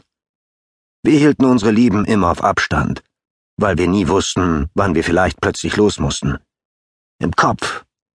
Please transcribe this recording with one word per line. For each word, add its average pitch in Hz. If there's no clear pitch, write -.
Wir 143
hielten 139
unsere 123
Lieben 107
immer 92
auf -
Abstand, -
weil 98
wir 87
nie 95
wussten, 85
wann 98
wir 80
vielleicht 87
plötzlich 87
los 104
mussten. 69
Im 90
Kopf -